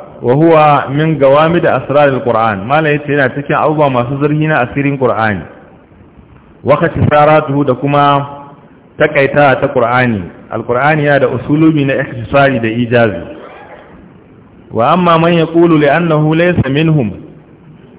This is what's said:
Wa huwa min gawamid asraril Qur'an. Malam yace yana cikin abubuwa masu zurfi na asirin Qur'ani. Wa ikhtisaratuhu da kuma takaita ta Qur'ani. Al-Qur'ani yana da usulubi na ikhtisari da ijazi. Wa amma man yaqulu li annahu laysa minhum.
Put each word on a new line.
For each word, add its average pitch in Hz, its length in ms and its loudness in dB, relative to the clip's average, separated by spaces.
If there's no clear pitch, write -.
Wa 120 120 0
huwa 151 560 2
min 151 300 -2
gawamid 151 480 2
asraril 131 560 0
Qur'an. 110 420 -2
Malam 151 280 0
yace 147 180 -6
yana 139 180 0
cikin 143 260 -6
abubuwa 147 340 0
masu 127 280 -4
zurfi 151 300 -2
na 151 140 0
asirin 139 360 -4
Qur'ani. 107 440 -2
Wa 131 180 2
ikhtisaratuhu 147 840 2
da 127 100 0
kuma 143 520 0
takaita 143 640 2
ta 139 60 -2
Qur'ani. 120 560 0
Al-Qur'ani 139 560 -2
yana 143 140 2
da 131 100 0
usulubi 147 560 0
na 135 80 -2
ikhtisari 131 680 -2
da 113 80 -4
ijazi. 113 540 0
Wa 117 220 0
amma 170 260 2
man 170 140 2
yaqulu 165 440 2
li 151 120 2
annahu 156 440 0
laysa 170 360 0
minhum. 147 420 0